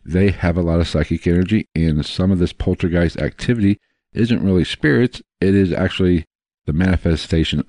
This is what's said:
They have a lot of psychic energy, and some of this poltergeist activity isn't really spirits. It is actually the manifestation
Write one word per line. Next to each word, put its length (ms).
They 280
have 260
a 40
lot 180
of 80
psychic 400
energy, 480
and 300
some 260
of 80
this 140
poltergeist 640
activity 640
isn't 300
really 200
spirits. 580
It 140
is 180
actually 520
the 80
manifestation 960